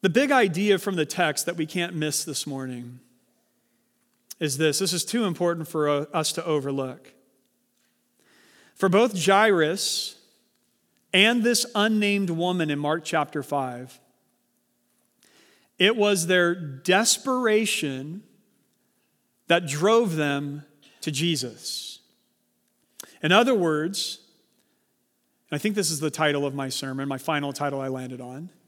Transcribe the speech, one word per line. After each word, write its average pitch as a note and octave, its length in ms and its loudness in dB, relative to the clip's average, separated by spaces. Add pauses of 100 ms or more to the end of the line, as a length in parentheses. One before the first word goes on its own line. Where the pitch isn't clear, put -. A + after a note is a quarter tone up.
The - 80 4
big C4 200 4
idea G3+ 480 2
from G3 160 -4
the D#3+ 120 0
text D#3 400 -2
that F3 100 -6
we D#3+ 100 -4
can't F3 280 -6
miss D3+ 300 -4
this D3 220 -8
morning B2+ 540 -10 (1400)
is C#3+ 180 -2
this. D3+ 220 2
This F#3 140 -2
is F3 120 -4
too A#3 200 -2
important E3+ 420 -2
for, D3+ 220 -2
uh, C#3+ 160 0 (100)
us D#3 180 0
to E3 120 -6
overlook. C#3 680 -4 (1600)
For G3 120 2
both G3 360 2
Jairus F#3+ 920 2 (960)
and A3+ 300 6
this A#3 320 2
unnamed G3+ 560 2
woman E3+ 400 -2
in C#3+ 80 -2
Mark D3+ 260 -2
chapter D3+ 380 -2
five, B2+ 560 -6 (1800)
it G#3 180 4
was G3+ 300 2
their F3 280 4
desperation F#3 1700 0 (1300)
that E3+ 180 4
drove F#3 480 2
them C#3+ 500 -2 (360)
to - 100 -6
Jesus. C3+ 920 -4 (1200)
In D#3 100 2
other A#3+ 220 6
words, E3+ 680 -2 (1300)
and D3 60 -4
I - 20 -2
think G#3 160 -2
this F#3 160 0
is D#3+ 80 -4
the D3+ 120 -2
title C#3+ 360 0
of C#3 80 -4
my C#3 140 -6
sermon, C3+ 400 -6
my C3+ 100 -4
final C#3+ 340 -4
title C#3 280 -4
I C3+ 80 -6
landed B2+ 320 -8
on. C3 300 -14 (180)